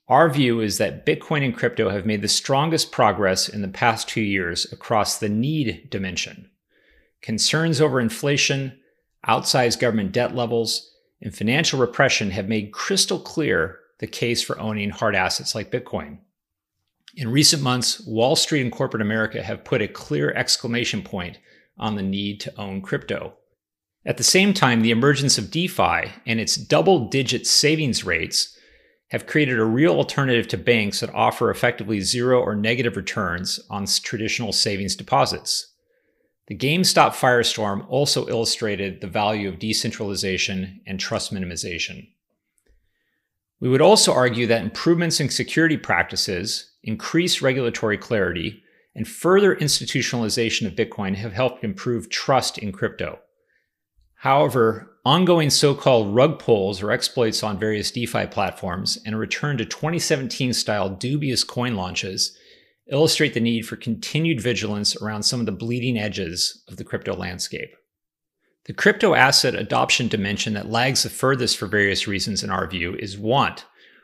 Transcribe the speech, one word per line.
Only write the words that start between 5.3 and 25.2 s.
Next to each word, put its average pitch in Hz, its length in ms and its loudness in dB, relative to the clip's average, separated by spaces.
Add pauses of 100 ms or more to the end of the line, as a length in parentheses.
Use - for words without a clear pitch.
dimension. 92 640 -8 (720)
Concerns 151 580 0
over 135 200 4
inflation, 135 760 0 (520)
outsized 117 500 2
government 107 320 0
debt 120 240 -2
levels, 117 560 -2 (320)
and 101 100 -8
financial 135 460 0
repression 120 540 2
have 98 160 -4
made 107 240 -2
crystal - 480 -2
clear 92 580 -2 (220)
the 107 80 -8
case 120 340 -2
for - 160 -6
owning 107 320 -4
hard 107 240 -2
assets 92 400 0
like 104 160 -8
Bitcoin. 80 480 -6 (960)
In 131 120 -6
recent 143 340 4
months, 123 460 0
Wall 117 260 4
Street 156 280 0
and 120 100 -2
corporate 123 280 -4
America 107 400 -2
have - 220 -8
put 127 180 0
a 104 60 0
clear 147 460 -4
exclamation 117 680 -2
point 87 380 -8 (400)
on 110 160 -4
the 101 80 -4
need 101 380 -4
to - 200 -12
own 98 220 -8
crypto. - 520 -6 (720)
At - 120 -2
the - 80 -2
same 190 280 4
time, 123 280 4
the 113 100 4
emergence 135 480 4